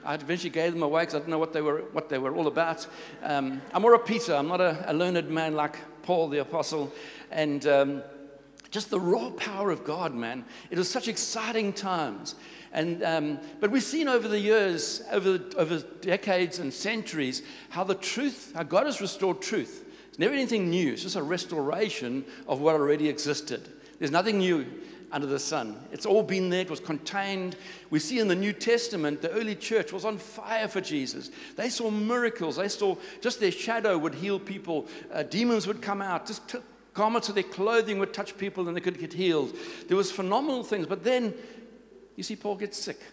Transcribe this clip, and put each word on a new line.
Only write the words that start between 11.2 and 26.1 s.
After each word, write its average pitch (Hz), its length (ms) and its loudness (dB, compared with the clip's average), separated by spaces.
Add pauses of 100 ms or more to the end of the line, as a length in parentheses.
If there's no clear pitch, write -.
times. 160 600 -4 (380)
And, 165 300 0
um, 151 360 0 (220)
but 208 100 4
we've 254 120 4
seen 302 260 0
over 233 200 2
the 208 100 2
years, 202 720 4
over, 185 300 4 (160)
over 165 220 2
decades 185 800 0
and 139 140 -4
centuries, 165 680 -2 (280)
how 185 140 -2
the 190 100 2
truth, - 600 -4
how 165 80 -4
God 175 240 4
has 277 140 -2
restored 190 400 0
truth. - 440 -2 (240)
It's - 100 -16
never 220 160 4
anything 226 340 2
new. 165 240 4
It's - 100 -6
just 185 140 -4
a 160 60 0
restoration 151 1040 -2 (200)
of 139 140 0
what 156 140 6
already 151 340 4
existed. 143 600 -2 (300)
There's 143 120 0
nothing 196 280 4
new 170 280 4 (440)
under 143 160 -4
the 139 120 0
sun. 113 420 -2 (100)
It's 147 160 -8
all 208 160 6